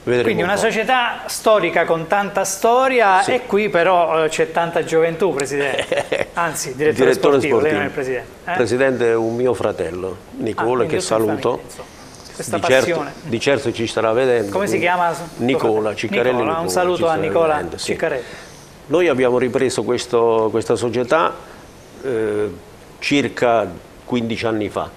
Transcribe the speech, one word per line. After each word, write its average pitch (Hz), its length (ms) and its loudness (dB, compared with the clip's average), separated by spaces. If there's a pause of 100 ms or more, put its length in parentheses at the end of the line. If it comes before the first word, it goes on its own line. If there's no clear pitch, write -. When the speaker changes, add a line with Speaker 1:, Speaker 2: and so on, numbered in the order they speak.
Speaker 1:
vedremo 123 200 2
Speaker 2:
Quindi 170 200 0
Speaker 1:
un 175 60 -2
Speaker 2:
una 202 80 0
Speaker 1:
po'. 196 80 0
Speaker 2:
società 226 600 0
storica 175 580 2
con 165 220 -2
tanta 202 380 0
storia 233 760 4
Speaker 1:
Sì. 170 100 0
Speaker 2:
e 165 120 -2
qui 208 240 0
però, 170 540 4
eh, 156 60 2
c'è 156 220 0
tanta 170 320 0
gioventù, 160 500 2
Presidente. 139 960 -2
Speaker 1:
<laughs> - 60 -10
Speaker 2:
Anzi, 151 380 -4
direttore 151 340 2
Speaker 1:
Direttore 135 320 4
Speaker 2:
sportivo, 120 180 2
lei 151 120 2
Speaker 1:
sportivo. - 40 0
Speaker 2:
non 147 60 0
è 143 40 -2
il 131 60 -4
Presidente, 127 380 -6 (160)
eh? 175 100 -4
Speaker 1:
Presidente 123 560 2
è 113 40 2
un 113 200 0
mio 123 180 0
fratello, 92 640 -4 (200)
Nicola, 110 300 -4
Speaker 2:
Ah, 123 80 0
quindi - 200 0
Speaker 1:
che - 60 0
Speaker 2:
tutta 117 140 -2
in 110 100 2
Speaker 1:
saluto. 107 240 -2
Speaker 2:
famiglia, 127 160 -6
insomma. - 200 -18 (500)
Questa 170 220 -8
Speaker 1:
Di - 60 -4
certo, 131 220 4
Speaker 2:
passione. 156 280 -4 (100)
Speaker 1:
di 117 160 -4
certo 127 340 0
ci 110 140 -4
starà 110 260 0
vedendo, 120 380 2
Speaker 2:
Come 190 160 -2
si - 100 0
Speaker 1:
quindi 160 100 0
Speaker 2:
chiama? 175 260 0 (240)
Speaker 1:
Nicola, 113 580 0
Ciccarelli 117 340 -2
Speaker 2:
Nicola, 120 160 0
Speaker 1:
Nicola, 160 160 -2
Speaker 2:
un 175 80 -4
saluto 180 280 0
Speaker 1:
ci 170 60 -2
Speaker 2:
a 165 40 2
Speaker 1:
starà 156 140 0
Speaker 2:
Nicola 160 340 2
Speaker 1:
vedendo, 160 220 -6
sì. - 80 -10
Speaker 2:
Ciccarelli. 147 380 -4 (640)
Speaker 1:
Noi 170 220 2
abbiamo 123 300 2
ripreso 127 440 0
questo, 113 680 2
questa 113 240 0
società, 120 580 0 (680)
eh, 107 460 -2 (500)
circa 120 680 2 (380)
quindici 117 400 -2
anni 107 240 -2
fa 90 280 -6